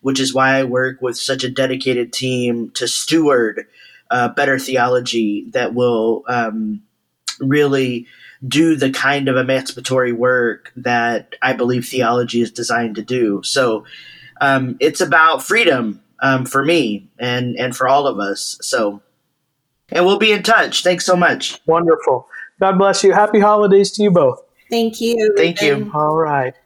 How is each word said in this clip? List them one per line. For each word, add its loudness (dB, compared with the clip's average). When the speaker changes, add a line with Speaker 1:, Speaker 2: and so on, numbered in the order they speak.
Speaker 1:
which -2
is -2
why 2
I 0
work -2
with -4
such -6
a -4
dedicated -2
team -4
to -6
steward, 0
uh, 0
better 0
theology 0
that -2
will, 0
um, -4
really 0
do 2
the 0
kind 0
of 2
emancipatory -2
work 0
that -2
I 0
believe -2
theology 0
is -2
designed -4
to -8
do. -2
So, -2
um, 0
it's 0
about 2
freedom, 0
um, 0
for -2
me 0
and, -4
and -4
for -2
all 2
of -4
us. -6
So, -4
and 2
we'll 4
be 4
in 0
touch. 0
Thanks 0
so 2
much. -2
Speaker 2:
Wonderful. 0
God 2
bless 2
you. 6
Happy 4
holidays 4
to -2
you 4
both. 2
Speaker 3:
Thank -2
you, 0
Speaker 1:
Thank 0
you. 2
Speaker 3:
Ruben. -6
Speaker 2:
All 2
right. 0